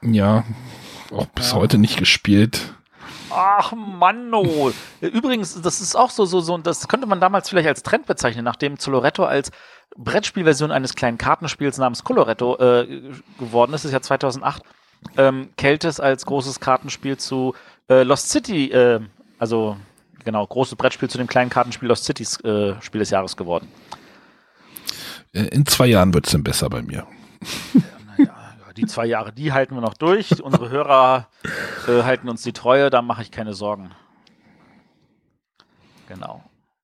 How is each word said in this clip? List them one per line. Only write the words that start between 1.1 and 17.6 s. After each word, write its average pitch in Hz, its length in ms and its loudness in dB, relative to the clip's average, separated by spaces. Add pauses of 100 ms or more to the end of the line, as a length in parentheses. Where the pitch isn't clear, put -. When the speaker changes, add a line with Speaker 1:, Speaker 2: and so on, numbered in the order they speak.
Speaker 1:
auch - 180 -4
bis - 240 -4
Speaker 2:
Ja. 110 40 0
Speaker 1:
heute 104 220 4
nicht 107 180 4
gespielt. - 760 2 (560)
Speaker 2:
Ach, 196 420 2
Manno. 202 960 0 (300)
Übrigens, 226 640 -2
das 175 180 -2
ist 185 160 -4
auch 240 140 6
so, 208 160 0
so, 180 140 2
so, 170 180 -2
das 190 280 -4
könnte 247 200 0
man 196 120 0
damals 185 300 2
vielleicht 165 200 2
als 139 140 0
Trend 277 220 0
bezeichnen, 120 400 -2
nachdem 139 340 -4
Zoloretto 139 460 0
als 135 260 0 (460)
Brettspielversion 156 760 0
eines 135 240 -2
kleinen 120 220 -2
Kartenspiels 143 600 -2
namens 123 260 -2
Coloretto, 123 540 0
äh, 123 420 2 (380)
geworden 120 340 0
ist, 156 140 -6
ist 139 60 -4
ja 131 100 -2
zweitausendacht, 135 600 -2 (560)
ähm, 135 400 2
Keltis 151 420 0
als 135 240 0
großes 135 360 -6
Kartenspiel 135 580 -2
zu, 131 360 -4 (360)